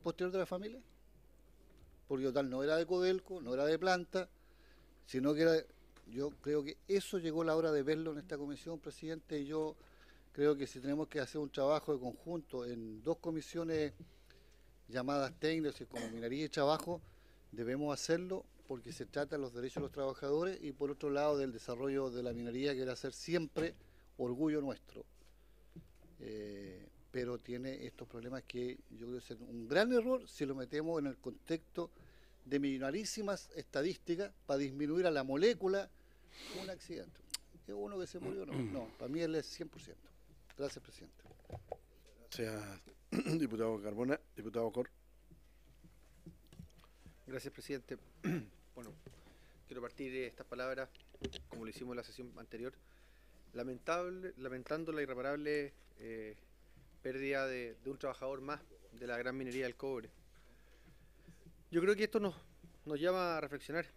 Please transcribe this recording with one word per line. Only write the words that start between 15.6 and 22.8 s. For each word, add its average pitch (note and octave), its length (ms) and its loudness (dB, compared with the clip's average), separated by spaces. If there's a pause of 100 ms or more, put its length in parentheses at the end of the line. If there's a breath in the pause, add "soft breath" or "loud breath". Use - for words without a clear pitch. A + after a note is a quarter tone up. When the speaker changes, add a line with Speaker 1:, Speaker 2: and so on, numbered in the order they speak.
Speaker 1:
como A#2 220 -6
minería A#2 340 -2
y D3 60 -4
trabajo, D#3 500 4 (520 soft breath)
debemos C3 420 0
hacerlo F3+ 500 2 (220)
porque A#2+ 260 -6
se A#2 140 -8
trata D3 300 -2
de C#3+ 60 0
los B2 120 -4
derechos B2 220 -4
de F3 60 0
los C3+ 100 -4
trabajadores C#3+ 680 0
y D3 100 -4
por C#3 180 -2
otro D3 200 -2
lado D3 280 4
del C3+ 140 0
desarrollo C3 580 0
de B2 120 -2
la B2 100 0
minería, A#2+ 420 0
que C3 60 0